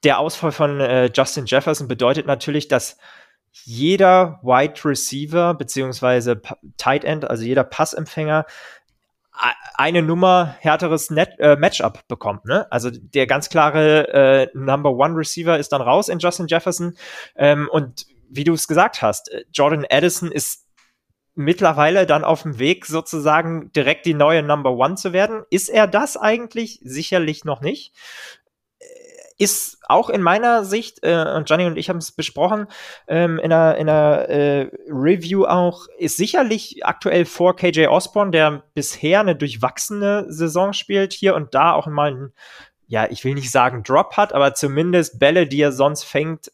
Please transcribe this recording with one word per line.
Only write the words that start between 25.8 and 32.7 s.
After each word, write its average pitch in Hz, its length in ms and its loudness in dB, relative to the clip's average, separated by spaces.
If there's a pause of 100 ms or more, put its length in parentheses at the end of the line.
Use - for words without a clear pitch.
das 208 300 -2
eigentlich? 226 680 -4
Sicherlich 151 600 -4
noch 139 160 -6
nicht. 180 340 -8 (1500)
Ist - 380 -2 (100)
auch 208 220 2
in 214 100 0
meiner 214 440 2
Sicht, 208 400 -8
äh, 165 200 2 (120)
und 156 100 -4
Gianni 175 200 2
und 160 120 -4
ich - 100 -8
haben's 180 220 -6
besprochen, 185 560 -2 (400)